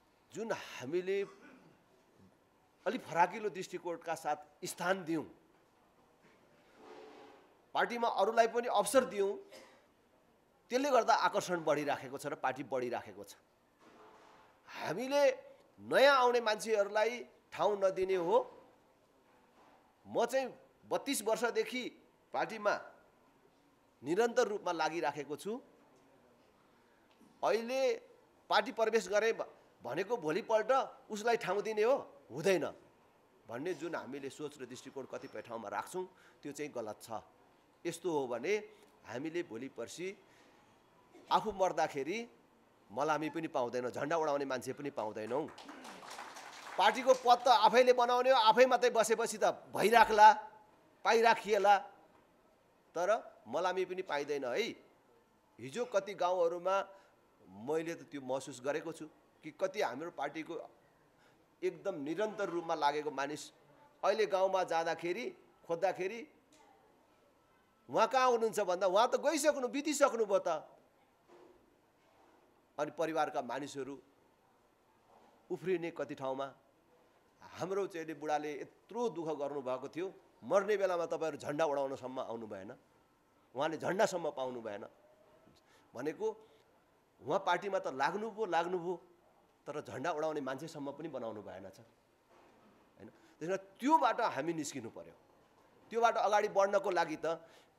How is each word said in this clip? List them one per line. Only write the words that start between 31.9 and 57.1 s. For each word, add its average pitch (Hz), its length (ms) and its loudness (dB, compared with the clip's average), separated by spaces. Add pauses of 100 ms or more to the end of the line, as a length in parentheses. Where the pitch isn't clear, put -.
हुँदैन 160 320 2 (840)
भन्ने 143 260 -6
जुन 160 200 -8
हामीले 131 360 -8
सोच 143 300 -12
र 127 40 -8
दृष्टिकोण 127 480 -14
कतिपय 117 320 -10
ठाउँमा 113 240 -10
राख्छौँ, 110 360 -4 (360)
त्यो 143 120 -10
चाहिँ 147 200 -8
गलत 107 300 -8
छ। 107 180 -10 (640)
यस्तो 170 240 -6
हो 147 180 0
भने 120 280 -2 (500)
हामीले 156 400 -6
भोलि 117 240 -10
पर्सि 170 480 -10 (1160)
आफू 196 200 2
मर्दाखेरि 160 640 0 (720)
मलामी 151 380 0
पनि 160 200 -6
पाउँदैनौँ, 123 420 -2
झन्डा 143 260 -2
उडाउने 143 280 0
मान्छे 127 280 -6
पनि 143 180 -8
पाउँदैनौँ। 110 560 -4 (1300)
पार्टीको 226 340 6 (120)
पद 240 200 8
त 277 40 6
आफैले 233 440 8
बनाउने 247 380 4
हो, 269 60 8
आफै 226 300 6
मात्रै 240 240 4
बसेपछि 214 500 2
त 196 40 2 (280)
भइराख्ला, 214 600 10 (720)
पाइराखिएला, 208 720 6 (1200)
तर 175 140 0 (400)
मलामी 180 360 0
पनि 180 180 -6
पाइँदैन 143 420 -4
है। 131 240 -2 (920)
हिजो 135 260 -6
कति 202 300 -2
गाउँहरूमा 175 640 0 (880)